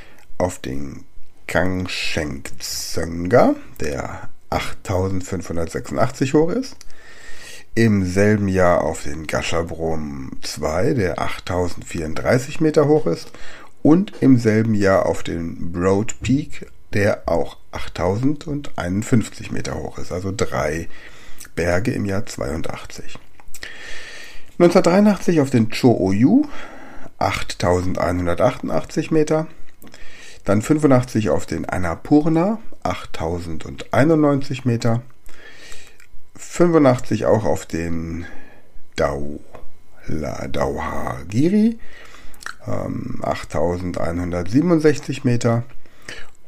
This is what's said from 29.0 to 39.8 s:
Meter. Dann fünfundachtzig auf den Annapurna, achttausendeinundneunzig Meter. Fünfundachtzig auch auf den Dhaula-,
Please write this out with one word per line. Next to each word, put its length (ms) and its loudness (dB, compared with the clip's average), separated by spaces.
Meter. 360 2
Dann 180 4
fünfundachtzig 680 4
auf 160 2
den 220 -4
Annapurna, 880 2
achttausendeinundneunzig 1800 0
Meter. 380 2
Fünfundachtzig 920 4
auch 180 4
auf 220 0
den 600 -4
Dhaula-, 1500 -4